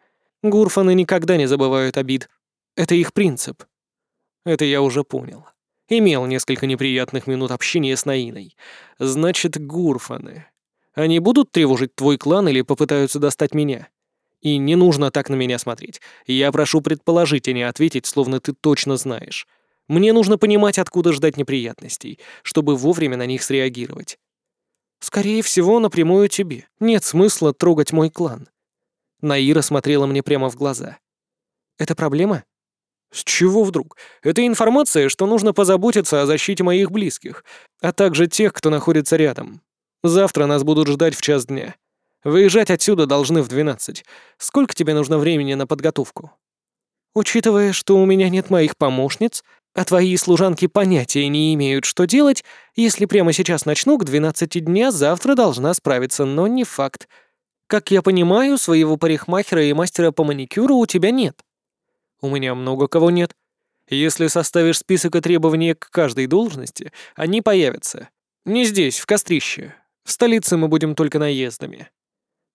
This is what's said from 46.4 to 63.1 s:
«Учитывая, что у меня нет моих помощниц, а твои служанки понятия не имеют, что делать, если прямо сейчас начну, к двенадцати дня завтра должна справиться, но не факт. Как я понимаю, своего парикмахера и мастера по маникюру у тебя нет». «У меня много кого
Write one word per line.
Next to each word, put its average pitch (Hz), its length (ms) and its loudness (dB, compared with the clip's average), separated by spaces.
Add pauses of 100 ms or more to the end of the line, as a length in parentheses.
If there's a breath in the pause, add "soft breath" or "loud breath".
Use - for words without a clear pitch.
«Учитывая, 208 580 2
что - 240 2
у 190 80 6
меня 190 240 4
нет 185 220 -2
моих 165 260 2
помощниц, 139 680 -2 (300 soft breath)
а 185 100 -2
твои 180 320 2
служанки 180 500 2
понятия 151 600 0
не 156 260 0
имеют, 139 300 -2
что - 200 0
делать, 269 400 2 (300 loud breath)
если 226 320 0
прямо 180 260 2
сейчас 175 320 -2
начну, 196 320 0
к 220 80 -2
двенадцати 156 540 -2
дня 180 320 0
завтра 175 440 0
должна 160 380 2
справиться, 131 520 -2
но 143 220 -2
не 247 180 0
факт. - 440 -8 (600 soft breath)
Как 208 220 -2
я 190 120 4
понимаю, 190 560 2
своего 160 380 2
парикмахера 165 680 0
и 147 80 0
мастера 170 380 0
по 156 140 0
маникюру 151 520 0
у 233 100 2
тебя 185 260 0
нет». 247 320 -4 (760)
«У 139 80 -4
меня 135 280 -4
много 131 320 -2
кого 165 220 4